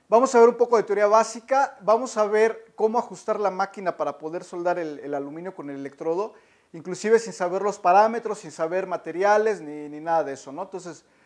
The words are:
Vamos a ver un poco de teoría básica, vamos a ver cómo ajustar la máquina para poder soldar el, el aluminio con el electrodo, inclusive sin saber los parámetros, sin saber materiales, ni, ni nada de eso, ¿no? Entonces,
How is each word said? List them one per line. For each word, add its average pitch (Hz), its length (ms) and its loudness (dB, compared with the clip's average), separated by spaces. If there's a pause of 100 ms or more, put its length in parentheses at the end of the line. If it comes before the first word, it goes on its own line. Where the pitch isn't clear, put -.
Vamos 247 260 4
a 240 60 6
ver 233 100 10
un 233 60 2
poco 240 200 2
de 214 60 6
teoría 208 240 0
básica, 226 760 2
vamos 226 360 0
a 214 80 2
ver 220 480 0
cómo 220 240 0
ajustar 214 420 -4
la 202 120 0
máquina 190 440 -4
para 147 220 -4
poder 160 260 -10
soldar 175 360 -4
el, 151 240 -6
el 143 100 -8
aluminio 151 400 -8
con 143 160 -14
el 139 60 -10
electrodo, 165 580 -6 (400)
inclusive 185 460 0
sin 220 120 -10
saber 185 300 -4
los 202 160 -2
parámetros, 214 600 2
sin 165 100 -16
saber 175 380 -4
materiales, 190 760 0
ni, 147 260 -12
ni 147 120 -14
nada 160 240 0
de 139 100 -8
eso, 131 180 -16
¿no? 160 120 -10
Entonces, 175 420 -14 (200)